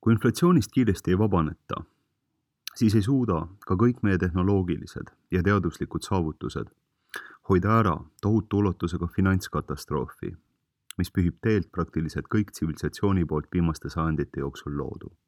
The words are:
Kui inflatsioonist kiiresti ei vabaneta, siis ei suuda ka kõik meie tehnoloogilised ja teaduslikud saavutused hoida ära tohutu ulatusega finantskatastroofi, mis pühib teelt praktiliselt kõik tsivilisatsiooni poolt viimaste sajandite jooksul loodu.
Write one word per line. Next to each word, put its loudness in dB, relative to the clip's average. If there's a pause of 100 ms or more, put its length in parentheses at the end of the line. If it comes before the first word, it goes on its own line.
Kui 4
inflatsioonist 2
kiiresti 2
ei 2
vabaneta, 0 (960)
siis 4
ei 0
suuda 0 (260)
ka 0
kõik 2
meie 4
tehnoloogilised -2 (180)
ja 2
teaduslikud -2
saavutused -4 (760)
hoida 4
ära 4 (280)
tohutu 2
ulatusega 0
finantskatastroofi, -2 (640)
mis -4
pühib 0
teelt 0
praktiliselt -6
kõik -2
tsivilisatsiooni -2
poolt -4
viimaste -2
sajandite -4
jooksul -10
loodu. -10 (140)